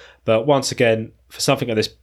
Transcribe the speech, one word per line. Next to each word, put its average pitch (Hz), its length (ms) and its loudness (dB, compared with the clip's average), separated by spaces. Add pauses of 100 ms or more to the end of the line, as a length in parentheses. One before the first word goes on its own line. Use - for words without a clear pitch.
(240)
But 113 220 0
once 139 260 0
again, 113 400 0 (160)
for - 140 -14
something 131 280 -2
at 110 60 -4
this 110 140 0 (140)